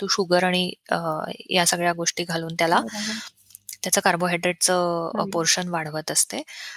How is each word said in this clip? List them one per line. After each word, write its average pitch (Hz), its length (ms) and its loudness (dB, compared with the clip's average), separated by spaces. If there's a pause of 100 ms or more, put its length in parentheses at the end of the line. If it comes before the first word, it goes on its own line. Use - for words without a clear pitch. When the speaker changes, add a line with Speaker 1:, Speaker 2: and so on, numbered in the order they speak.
Speaker 1:
तू 202 80 -4
शुगर 180 360 2
आणि, 180 280 2 (180)
अ, - 60 2 (540)
या 180 160 4
सगळ्या 175 260 2
गोष्टी 170 320 -2
घालून 165 340 -4
त्याला, 170 240 4
Speaker 2:
बरोबर. 214 380 -6 (640)
Speaker 1:
त्याचं 190 160 2
कार्बोहायड्रेटचं, 175 1160 2
अ, - 60 2
Speaker 2:
हं. 196 80 -6
Speaker 1:
पोर्शन 180 360 2
वाढवत 156 420 -4
असते - 320 0 (340)